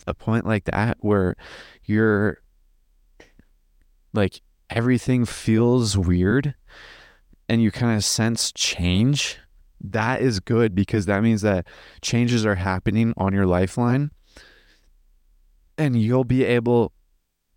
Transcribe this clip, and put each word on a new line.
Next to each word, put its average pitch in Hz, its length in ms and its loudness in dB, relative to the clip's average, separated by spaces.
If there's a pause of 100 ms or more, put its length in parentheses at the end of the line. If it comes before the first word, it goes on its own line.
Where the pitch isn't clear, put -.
a 95 60 -4
point 110 320 -2
like 107 200 -2
that 113 340 -2
where 101 380 0 (480)
you're, 107 560 0 (1700)
like, 98 300 -2 (280)
everything 123 540 0
feels 113 760 0
weird 95 560 0 (960)
and 117 140 2
you 107 100 2
kinda 113 300 -2
sense 113 500 -2
change, 98 840 0 (420)
that 110 420 -4
is 113 200 0
good 113 340 0
because 101 300 0
that 101 180 0
means 110 200 2
that 98 220 0 (360)
changes 120 440 0
are 104 100 0
happening 98 600 -2
on 95 160 -2
your 98 140 2
lifeline 120 680 0 (1700)
and 131 240 0
you'll 123 240 2
be 127 180 2
able, 120 480 2 (640)